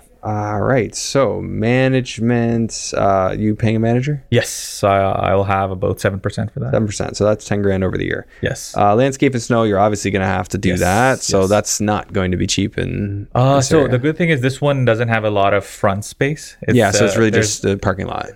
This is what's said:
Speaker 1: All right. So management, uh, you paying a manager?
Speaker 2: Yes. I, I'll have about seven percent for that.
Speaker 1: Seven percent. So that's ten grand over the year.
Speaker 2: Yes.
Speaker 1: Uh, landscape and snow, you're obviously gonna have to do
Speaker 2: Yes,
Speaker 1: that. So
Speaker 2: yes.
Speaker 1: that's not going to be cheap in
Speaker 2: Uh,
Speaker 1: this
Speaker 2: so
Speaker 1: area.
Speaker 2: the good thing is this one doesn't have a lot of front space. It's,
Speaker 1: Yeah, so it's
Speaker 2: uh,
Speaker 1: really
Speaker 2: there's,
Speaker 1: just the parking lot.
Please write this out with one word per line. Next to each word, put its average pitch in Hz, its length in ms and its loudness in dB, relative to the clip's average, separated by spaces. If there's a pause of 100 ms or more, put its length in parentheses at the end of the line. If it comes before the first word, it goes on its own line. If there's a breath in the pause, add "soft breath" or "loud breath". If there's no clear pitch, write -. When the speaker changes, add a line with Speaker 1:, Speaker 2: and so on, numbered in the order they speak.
(220)
Speaker 1:
All 104 380 -4
right. 104 360 0
So 107 440 -2
management, 117 1600 0
uh, 98 400 2
you 107 180 0
paying 110 220 0
a - 20 0
manager? 127 420 0 (100)
Speaker 2:
Yes. - 520 -2
I, 98 140 4
I'll 98 480 2
have 98 260 0
about 98 300 -4
seven 98 180 -2
percent 107 320 -6
for - 80 -10
that. 120 120 -4
Speaker 1:
Seven 110 160 2
percent. - 280 -6
So - 80 0
that's 107 220 0
ten 101 160 -2
grand 95 240 0
over 92 120 -2
the 98 60 -4
year. - 240 -6 (140 loud breath)
Speaker 2:
Yes. - 340 -6
Speaker 1:
Uh, 101 200 4
landscape 135 380 2
and 120 80 -2
snow, 117 220 0
you're 101 160 2
obviously 104 320 2
gonna 95 140 0
have 95 240 -2
to - 80 -4
do 98 140 0
Speaker 2:
Yes, 90 100 0
Speaker 1:
that. 113 400 2
So 98 200 0
Speaker 2:
yes. 95 80 2
Speaker 1:
that's 104 300 0
not 104 320 -2
going 92 200 0
to 90 60 0
be 95 100 -2
cheap 101 300 -2
in 98 560 -4
Speaker 2:
Uh, 135 240 4
Speaker 1:
this 135 120 0
Speaker 2:
so 160 100 4
Speaker 1:
area. 127 120 2
Speaker 2:
the 123 60 2
good 151 200 0
thing 175 100 0
is 151 140 2
this 131 180 -2
one 139 240 0
doesn't 117 240 2
have 113 160 0
a 107 60 0
lot 101 240 2
of 98 120 0
front 104 380 -2
space. - 600 -6
It's, 104 120 2
Speaker 1:
Yeah, 113 160 4
so 104 140 2
it's 98 100 0
Speaker 2:
uh, 113 40 2
Speaker 1:
really 110 120 4
Speaker 2:
there's, 110 160 2
Speaker 1:
just - 140 -6
the 98 160 0
parking 95 300 -2
lot. - 280 -8